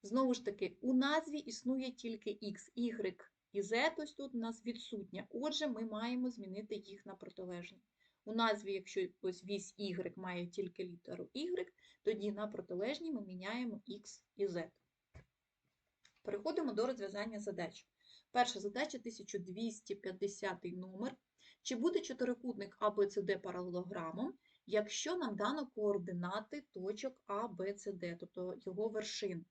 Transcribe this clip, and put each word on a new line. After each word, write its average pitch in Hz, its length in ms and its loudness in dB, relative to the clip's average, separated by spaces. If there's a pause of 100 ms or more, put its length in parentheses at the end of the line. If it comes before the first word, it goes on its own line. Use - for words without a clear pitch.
Знову 247 320 6
ж - 100 -4
таки, 202 360 -2
у 254 140 4
назві 294 440 6
існує 254 540 -2
тільки 226 380 -4
X, 208 460 -6
Y 214 380 0 (380)
і 202 100 2
Z, 240 340 6
ось 302 160 -2
тут 262 220 -8
у 240 40 2
нас 226 280 -2
відсутня. 208 640 -6
Отже, 302 380 2
ми 226 160 0
маємо 240 460 0
змінити 208 460 -6
їх 202 300 -10
на 196 80 -8
протилежні. 180 680 -8 (420)
У 214 100 -2
назві, 214 380 6
якщо 190 360 2 (120)
ось 180 240 -2
вісь 196 340 -2
Y 180 380 -2
має 180 300 -2
тільки 185 380 -2
літеру 175 500 -8
Y, 359 320 0 (360)
тоді 208 300 2
на 208 140 -2
протилежній 214 680 -2
ми 226 100 -2
міняємо 196 640 -4
X - 340 -10 (140)
і 202 100 4
Z. 170 240 0 (1500)
Переходимо 240 500 2
до 220 140 4
розв'язання 208 540 -2
задач. 180 480 -4 (420)
Перша 240 300 4
задача, 247 380 0
тисяча 220 400 -6
двісті 202 560 -4
п'ятдесятий 185 840 -4
номер. 190 400 -4 (460)
Чи 254 140 -2
буде 349 240 4
чотирикутник 247 800 -2
А 208 120 6
Б 202 160 6
Ц 202 160 0
Д 185 160 2
паралелограмом, 180 960 -2 (320)
якщо 214 500 2
нам 247 200 2
дано 254 300 2
координати 202 1040 0
точок 214 420 -2 (120)
А, 214 220 0
Б, 190 300 -2
С, 202 140 -4
Д, 175 280 -4
тобто 180 340 -4 (120)
його 196 220 0
вершин? 208 640 -2